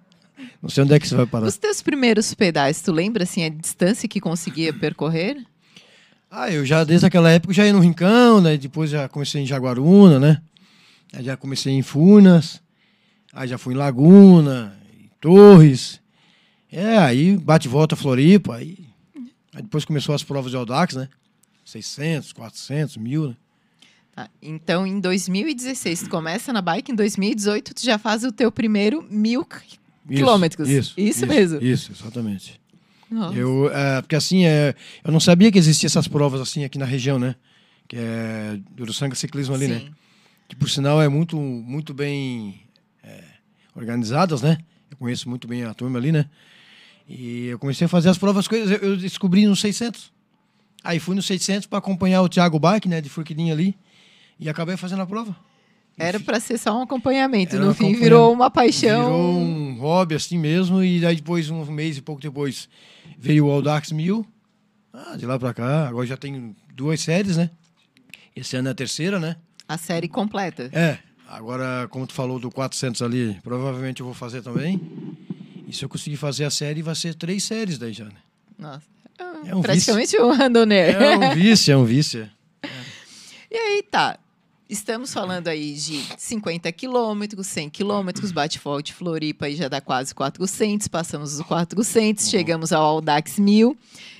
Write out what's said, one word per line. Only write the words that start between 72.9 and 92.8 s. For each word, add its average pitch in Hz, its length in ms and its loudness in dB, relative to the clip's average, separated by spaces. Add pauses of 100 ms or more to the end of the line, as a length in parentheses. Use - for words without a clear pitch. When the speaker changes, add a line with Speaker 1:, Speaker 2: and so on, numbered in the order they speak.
Speaker 1:
ali, 120 400 -4
provavelmente 127 580 -8
eu 127 60 -14
vou 123 80 -14
fazer 123 260 -14
também. 135 400 -6 (840)
E 123 60 -18
se - 120 -12
eu 135 40 -12
conseguir - 280 -12
fazer 143 280 -8
a 143 60 -6
série, 151 300 -8
vai 160 140 -10
ser 165 200 -8
três 180 280 -8
séries 220 340 -8
daí 117 160 -12
já, 107 120 -16
né? 104 80 -20 (440)
Speaker 2:
Nossa. 151 300 -20 (580)
Speaker 1:
É 180 100 -10
um 190 80 0
Speaker 2:
Praticamente 214 500 0
Speaker 1:
vício. 359 120 2
Speaker 2:
um 240 80 4
randonê. 226 600 4
Speaker 1:
É 269 260 4
um 269 160 2
vício, 190 380 4
é 135 40 6
um 131 80 4
vício, 117 380 -2
é. - 460 -20 (800)
Speaker 2:
E 453 60 -8
aí, 415 260 -2
tá. 147 340 -2 (520)
Estamos 226 460 -10
falando 185 340 -8
aí 151 260 -6
de 147 300 -10 (140)
cinquenta 170 520 -8
quilômetros, 214 760 -6
cem 151 240 -10
quilômetros, 202 600 -6
bate 151 280 -6
e - 20 -16
volta 143 220 -8
de - 100 -14
Floripa 156 540 -8
aí 143 100 -8
já 165 100 -6
dá 135 140 -6
quase 127 340 -6
quatrocentos, 196 720 -6
passamos 156 520 -8
os - 60 -
quatrocentos, 214 800 -2
Speaker 1:
Uhum. - 40 -4
Speaker 2:
chegamos 165 400 -2
ao 156 140 2